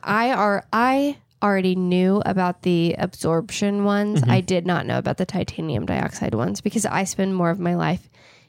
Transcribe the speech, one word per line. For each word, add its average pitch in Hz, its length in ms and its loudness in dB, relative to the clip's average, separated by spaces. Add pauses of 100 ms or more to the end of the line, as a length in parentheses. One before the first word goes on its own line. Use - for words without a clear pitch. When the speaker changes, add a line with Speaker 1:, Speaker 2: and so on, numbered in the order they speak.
Speaker 1:
I 226 280 0
are, 202 400 0
I 269 460 2 (260)
already 190 320 2
knew 185 500 2
about 180 360 0
the 170 360 2
absorption 202 840 -2
ones. 202 380 2
Speaker 2:
Mm-hmm. 120 100 4
Speaker 1:
I 190 100 6
did 180 240 0
not 175 200 0
know 120 120 -2
about - 200 -2
the 185 80 -2
titanium 160 600 -4
dioxide - 500 -4
ones 202 260 -2
because 208 240 -2
I 190 180 -2
spend 190 320 -2
more 175 140 0
of 165 100 -2
my 175 160 0
life 165 320 -2 (420)